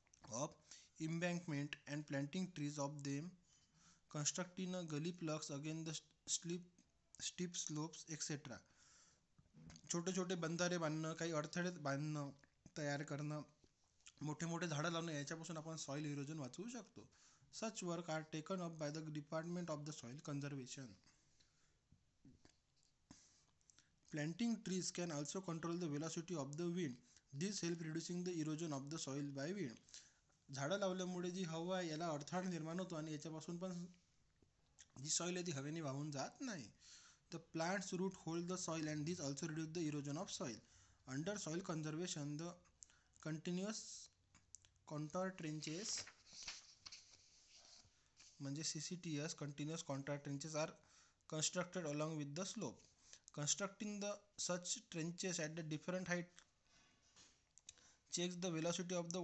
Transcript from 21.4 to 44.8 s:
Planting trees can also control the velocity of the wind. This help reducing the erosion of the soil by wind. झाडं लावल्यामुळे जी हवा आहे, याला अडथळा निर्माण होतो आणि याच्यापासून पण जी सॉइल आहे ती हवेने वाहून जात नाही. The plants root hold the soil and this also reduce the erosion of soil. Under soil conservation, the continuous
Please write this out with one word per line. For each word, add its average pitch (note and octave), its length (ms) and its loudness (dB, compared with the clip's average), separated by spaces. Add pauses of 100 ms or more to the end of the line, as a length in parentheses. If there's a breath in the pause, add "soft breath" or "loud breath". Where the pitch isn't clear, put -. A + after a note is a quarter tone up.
Planting E3+ 500 4
trees F3+ 340 4
can F3 200 2
also D3+ 280 0
control E3+ 380 2
the E3+ 40 4
velocity D#3 540 2
of C#3+ 160 -2
the E3+ 80 2 (120)
wind. C#3+ 200 2 (460 loud breath)
This G3+ 180 2
help E3+ 240 2
reducing E3 400 0
the F3+ 160 2
erosion D#3 360 2
of C#3 120 -2
the D#3+ 140 -2
soil C#3+ 340 0
by C3+ 80 0 (140)
wind. - 420 -4 (480 loud breath)
झाडं C#3 300 4
लावल्यामुळे F3+ 520 2
जी F#3 120 0
हवा E3+ 340 2
आहे, F3+ 120 2
याला D#3 240 2
अडथळा D3 360 0
निर्माण E3 300 0
होतो F3+ 160 0
आणि D#3+ 160 -2
याच्यापासून D#3 460 -4
पण F3 280 -2 (1160)
जी D3+ 60 -4
सॉइल F3 280 4
आहे F3 80 0
ती F3+ 60 0
हवेने D3 300 -2
वाहून C#3+ 300 0
जात F#3 300 -4
नाही. G3+ 240 -4 (680 loud breath)
The E3+ 100 -4 (120)
plants F#3 460 2
root F#3+ 260 2
hold E3+ 260 2
the F#3 120 2
soil D#3+ 300 2
and D3+ 180 2
this F3 160 0
also C#3+ 260 0
reduce D#3+ 240 0
the E3+ 140 4
erosion C#3+ 320 0
of G#3 120 -4
soil. C3+ 240 -2 (540 loud breath)
Under E3 320 2
soil E3 240 0
conservation, D#3 760 0
the F3 80 -4 (720 loud breath)
continuous F3+ 580 0 (1120)